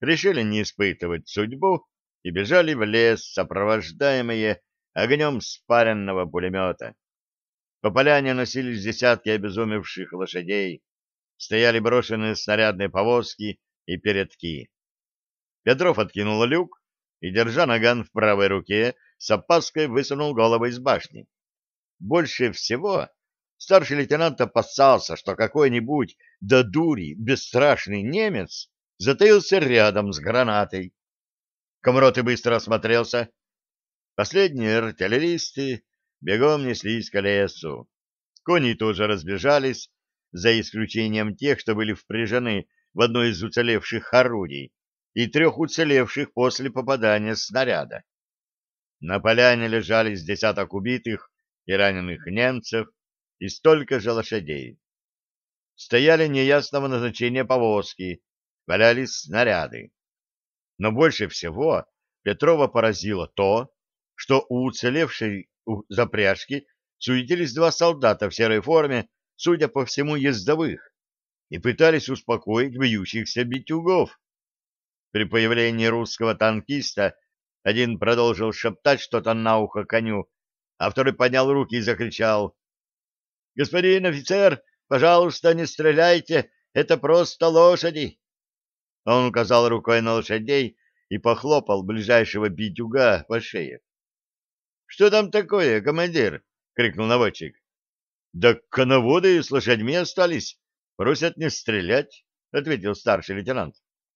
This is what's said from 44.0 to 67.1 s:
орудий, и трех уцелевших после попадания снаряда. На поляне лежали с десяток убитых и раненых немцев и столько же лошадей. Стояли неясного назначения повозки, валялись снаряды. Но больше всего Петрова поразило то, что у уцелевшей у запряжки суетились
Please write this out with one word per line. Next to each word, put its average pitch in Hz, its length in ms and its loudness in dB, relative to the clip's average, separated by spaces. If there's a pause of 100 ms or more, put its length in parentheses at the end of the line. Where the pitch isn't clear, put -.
орудий, 98 600 0 (420)
и 117 140 -2
трех 151 300 2
уцелевших 143 760 0
после 127 360 -2
попадания 110 640 0
снаряда. 95 680 -4 (960)
На 85 200 -4
поляне 117 480 4
лежали 110 460 0
с 87 100 -12
десяток 98 500 -4
убитых 113 560 -6 (360)
и 90 60 -4
раненых 95 540 -2
немцев 113 640 -4 (500)
и 95 100 -10
столько 139 520 2
же 110 120 -4
лошадей. 76 680 -6 (920)
Стояли 156 520 2
неясного 139 640 0
назначения 123 560 -2
повозки, 104 760 -2 (440)
валялись 117 540 2
снаряды. 82 720 -4 (840)
Но 107 140 -2
больше 120 360 2
всего 90 580 -4 (360)
Петрова 147 440 2
поразило 104 600 -2
то, 104 440 0 (420)
что - 340 0
у 127 160 -2
уцелевшей 123 840 -4 (160)
у 107 220 -6
запряжки 107 800 -2 (320)
суетились 131 540 -2